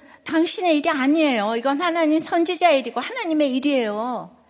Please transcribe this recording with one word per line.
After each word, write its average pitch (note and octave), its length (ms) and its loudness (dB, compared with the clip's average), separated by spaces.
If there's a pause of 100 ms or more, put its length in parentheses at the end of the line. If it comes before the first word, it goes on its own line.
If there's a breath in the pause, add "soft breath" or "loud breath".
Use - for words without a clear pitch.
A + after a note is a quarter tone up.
(240 loud breath)
당신의 E4 540 0
일이 D4 120 -2
아니에요. C4+ 680 0
이건 C#4 260 -2
하나님 E4 380 2
선지자의 E4+ 600 2
일이고 A#3 200 -6
하나님의 D#4 560 -2
일이에요. A#3 800 -2 (140 soft breath)